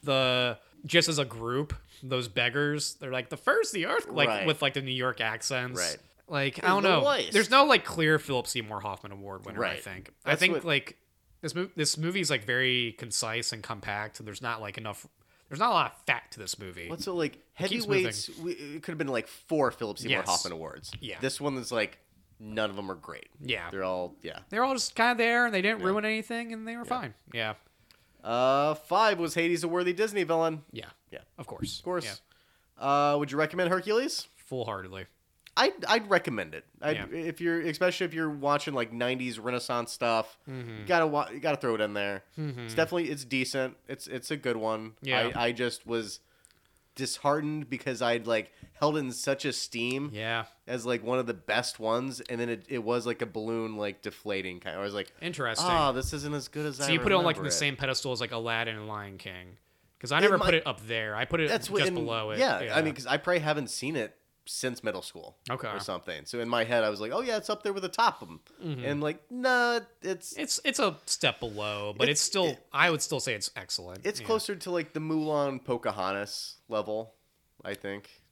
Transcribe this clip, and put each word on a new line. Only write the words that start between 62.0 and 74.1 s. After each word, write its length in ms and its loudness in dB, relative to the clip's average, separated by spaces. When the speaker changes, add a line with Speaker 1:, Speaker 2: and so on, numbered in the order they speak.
Speaker 1:
it. 80 -2
Speaker 2:
yeah, 220 2
Speaker 1:
Yeah. 180 -2
Speaker 2:
I 40 4
mean, 120 0
'cause 120 -10
I 100 2
probably 240 2
haven't 280 -2
seen 280 -4
it 180 -4
since 380 -4
middle 180 -2
school 340 -14
Speaker 1:
Okay. 180 -4
Speaker 2:
or 120 -4
something. 440 -6
So 140 -6
in 100 -2
my 160 4
head, 200 4
I 40 4
was 120 -2
like, 120 -4
"Oh, 80 0
yeah, 160 -2
it's 140 -4
up 140 -4
there 80 0
with 100 -4
the 60 -4
top 340 2
of 60 -16
'em." 120 -16
Speaker 1:
Mm-hmm. 200 -6
Speaker 2:
And, 180 -2
like, 260 -2
nah, 520 2
it's 380 -6
Speaker 1:
It's, 260 -2
it's 140 2
a 260 2
step 360 0
below, 580 -4
but 100 6
it's 120 4
Speaker 2:
It's, 60 2
Speaker 1:
still, 200 2
Speaker 2:
it, 260 -2
Speaker 1:
I 180 6
would 120 2
still 180 -2
say 140 -2
it's 220 -6
excellent. 500 -8
Speaker 2:
it's 140 -2